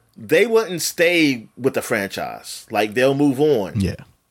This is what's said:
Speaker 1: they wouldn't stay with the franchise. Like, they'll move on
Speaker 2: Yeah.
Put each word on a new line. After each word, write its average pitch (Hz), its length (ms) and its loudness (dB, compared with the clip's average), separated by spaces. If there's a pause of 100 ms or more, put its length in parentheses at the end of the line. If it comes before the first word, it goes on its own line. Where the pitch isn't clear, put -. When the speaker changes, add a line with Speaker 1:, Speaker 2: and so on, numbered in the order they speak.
(180)
Speaker 1:
they 151 300 2
wouldn't 196 340 0
stay 160 720 0
with 127 200 -2
the 117 80 -4
franchise. 95 880 -6
Like, 107 240 0
they'll 131 180 4
move 139 260 2
on 120 400 2
Speaker 2:
Yeah. 95 180 -2 (340)